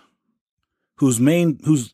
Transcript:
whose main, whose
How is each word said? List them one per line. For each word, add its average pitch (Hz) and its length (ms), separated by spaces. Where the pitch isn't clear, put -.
whose 127 220
main, 160 460
whose 139 280